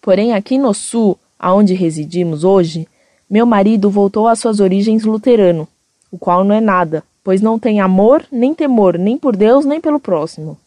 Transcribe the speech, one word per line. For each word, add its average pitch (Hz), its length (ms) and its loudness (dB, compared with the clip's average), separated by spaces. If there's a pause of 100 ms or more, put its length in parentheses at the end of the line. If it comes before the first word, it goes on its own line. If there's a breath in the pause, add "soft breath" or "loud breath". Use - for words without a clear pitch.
Porém, 208 320 0
aqui 214 240 -2
no 269 160 0
Sul, 214 460 -2 (180)
aonde 190 360 2
residimos 165 720 -4
hoje, 170 420 0 (420)
meu 220 160 2
marido 208 440 2
voltou 202 400 0
às 226 100 0
suas 214 220 -2
origens 202 420 0
luterano, 214 640 0 (420)
o 185 80 -18
qual 180 280 0
não 202 100 2
é 220 60 0
nada, 180 420 -2 (180)
pois 190 200 0
não 220 180 0
tem 214 220 -2
amor 196 500 2
nem 262 220 -2
temor, 220 440 0
nem 208 200 -2
por 262 180 -2
Deus, 226 300 2
nem 294 160 -4
pelo 294 180 -2
próximo. 160 680 -8